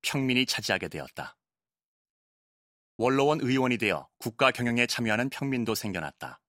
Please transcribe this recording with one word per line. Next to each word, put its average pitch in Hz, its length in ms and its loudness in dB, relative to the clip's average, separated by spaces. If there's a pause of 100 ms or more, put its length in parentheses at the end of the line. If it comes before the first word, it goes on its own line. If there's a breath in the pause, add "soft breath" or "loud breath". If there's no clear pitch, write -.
평민이 131 460 0
차지하게 95 420 -2
되었다. - 480 -10 (1600)
원로원 139 460 4
의원이 127 340 2
되어 98 400 0
국가 127 360 0
경영에 120 340 0
참여하는 117 420 0
평민도 123 460 -2
생겨났다. 87 760 -8